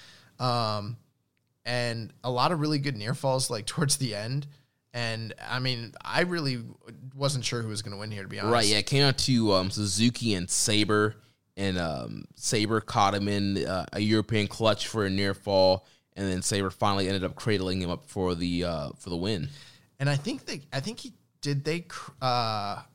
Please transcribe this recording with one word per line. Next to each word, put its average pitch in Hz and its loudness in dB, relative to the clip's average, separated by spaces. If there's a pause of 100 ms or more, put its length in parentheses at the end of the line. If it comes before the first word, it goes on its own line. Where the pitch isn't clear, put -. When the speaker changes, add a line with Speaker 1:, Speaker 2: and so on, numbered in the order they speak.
(400)
Speaker 1:
Um, 113 -2 (720)
and 117 -4 (100)
a 123 -4
lot 127 4
of 160 0
really 151 0
good 139 -2
near 107 -4
falls, 131 0
like, 107 -6
towards 143 0
the 120 -2
end. 123 -4 (480)
And, 113 -6 (160)
I 120 -2
mean, 123 -2 (100)
I 127 0
really 156 0 (560)
wasn't 135 0
sure 120 -2
who 110 -4
was 104 -4
gonna 101 -10
win 104 -8
here, 101 -8
to 98 -12
be 101 -8
honest. 107 4
Speaker 2:
Right, 113 6
yeah, 104 6
it 101 2
came 143 4
out 135 4
to, 113 4
um, 95 4
Suzuki 107 2
and 90 -4
Sabre, 107 4 (420)
and, 95 -2
um, 62 -6 (100)
Sabre 110 0
caught 101 2
him 101 0
in, 98 0
uh, 90 -4
a 101 -4
European 107 2
clutch 107 0
for 107 0
a 95 0
near 98 0
fall, 95 4 (300)
and 98 -4
then 92 -2
Sabre 98 0
finally 98 2
ended 95 0
up 90 -4
cradling 92 0
him 87 -2
up 85 -6
for 90 -2
the, 87 0
uh, 80 -4
for - -16
the 85 -4
win. 90 -2 (500)
Speaker 1:
And 139 0
I 143 2
think 233 -6
they, 170 -10 (120)
I 139 -4
think 208 -8
he, 240 -16 (280)
did 143 -2
they, 165 -2
cr-, - -14 (100)
uh, 113 0 (140)